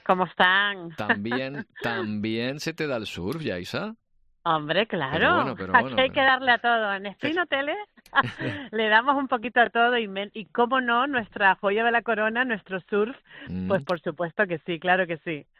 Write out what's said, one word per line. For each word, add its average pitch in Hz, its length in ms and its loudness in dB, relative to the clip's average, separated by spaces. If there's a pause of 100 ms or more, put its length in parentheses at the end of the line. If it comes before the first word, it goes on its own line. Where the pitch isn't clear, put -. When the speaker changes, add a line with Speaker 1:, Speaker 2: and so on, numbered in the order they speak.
Speaker 1:
¿cómo 185 200 2
están? 185 680 0
Speaker 2:
También, 202 760 -4
Speaker 1:
<laughs> - 80 -14
Speaker 2:
también 113 800 -4
se 160 120 -4
te 156 140 -4
da 127 120 -2
el 107 80 -6
surf, 117 360 -6
Yaisa. 123 540 -6 (500)
Speaker 1:
Hombre, 160 400 0
Speaker 2:
Pero - 20 -20 (200)
Speaker 1:
claro. 214 280 2
Speaker 2:
bueno, 240 200 -2
pero 92 180 -6
Speaker 1:
Aquí 240 100 6
Speaker 2:
bueno, 262 180 0
Speaker 1:
hay 262 80 2
que - 60 -18
Speaker 2:
pero 269 100 2
Speaker 1:
darle 262 260 2
a 226 60 2
todo. 226 340 0
En 196 140 -6
Spring 294 320 -4
Hoteles 311 400 -2 (340)
<laughs> - 600 -2
le 220 180 0
damos 247 260 6
un 277 100 -2
poquito 240 340 0
a 226 100 6
todo 240 260 4
y, 226 100 0
men-, 196 280 -6
y 214 100 -10
cómo 240 380 2
no, 240 240 2
nuestra 208 480 2
joya 202 280 0
de 233 80 4
la 233 120 2
corona, 226 420 0
nuestro 190 360 -4 (100)
surf, 214 260 0 (320)
Speaker 2:
Mm. 185 200 -4
Speaker 1:
pues 190 160 2
por 175 160 -2
supuesto 175 460 -2
que 170 180 -4
sí, 170 140 -6
claro 180 280 2
que 165 120 -4
sí. 156 280 -8 (140)